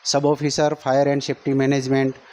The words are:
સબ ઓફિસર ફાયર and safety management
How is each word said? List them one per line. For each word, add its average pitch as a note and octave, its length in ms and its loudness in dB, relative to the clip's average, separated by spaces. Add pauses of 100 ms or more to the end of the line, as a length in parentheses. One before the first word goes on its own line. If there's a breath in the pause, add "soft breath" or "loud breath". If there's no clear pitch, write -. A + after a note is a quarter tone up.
સબ C#3+ 220 0
ઓફિસર D3 480 0
ફાયર C#3 340 0
and C#3+ 140 0
safety C3+ 400 -4
management C3+ 520 0 (200 loud breath)